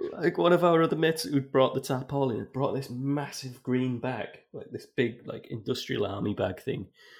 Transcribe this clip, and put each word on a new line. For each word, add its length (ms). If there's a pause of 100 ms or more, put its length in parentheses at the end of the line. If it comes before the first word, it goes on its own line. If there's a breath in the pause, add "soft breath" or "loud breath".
(140)
Like, 240
one 160
of 100
our 180
other 140
mates 280
who'd 280
brought 220
the 80
tarpaulin 580
had 140
brought 200
this 160
massive 760
green 360
bag, 280 (260)
like, 180
this 140
big, 420
like, 200
industrial 580
army 280
bag 280
thing. 260 (320 loud breath)